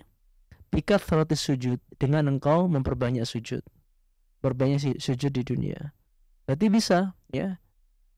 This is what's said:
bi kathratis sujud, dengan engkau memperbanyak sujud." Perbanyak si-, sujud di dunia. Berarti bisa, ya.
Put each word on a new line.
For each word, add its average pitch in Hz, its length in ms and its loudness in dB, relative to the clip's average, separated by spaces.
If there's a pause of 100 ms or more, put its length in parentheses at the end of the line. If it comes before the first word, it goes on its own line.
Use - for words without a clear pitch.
(720)
bi - 80 0
kathratis 160 640 2
sujud, 127 380 0 (180)
dengan 143 320 2
engkau 160 400 2
memperbanyak 127 560 0
sujud." - 380 -8 (720)
Perbanyak 135 420 0
si-, 139 220 -2
sujud 135 320 -2
di 127 100 -2
dunia. 131 480 -6 (540)
Berarti 165 240 0
bisa, 190 480 2 (160)
ya. 175 240 -4 (600)